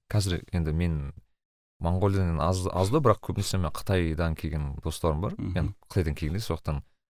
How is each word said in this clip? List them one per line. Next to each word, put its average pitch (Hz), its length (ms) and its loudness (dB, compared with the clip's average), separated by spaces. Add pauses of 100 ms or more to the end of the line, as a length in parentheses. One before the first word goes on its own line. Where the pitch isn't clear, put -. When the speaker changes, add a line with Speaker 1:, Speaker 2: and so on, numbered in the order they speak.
Speaker 1:
Қазір 95 420 0
енді 78 240 0
мен 82 240 0 (800)
Моңғолиядан 92 640 2
аз, 92 220 0 (100)
аз 95 160 4
да, 151 80 4
бірақ 120 240 4
көбінесе - 340 -2
мен 85 140 0
Қытайдан 82 640 0
келген 73 380 -4 (100)
достарым 78 400 0
бар. - 140 -4
Speaker 2:
Мгм. 95 160 -4
Speaker 1:
Мен 98 160 0 (180)
Қытайдан 80 280 0
келген 78 200 -4
де, 98 80 -2
сондықтан 76 380 -4 (380)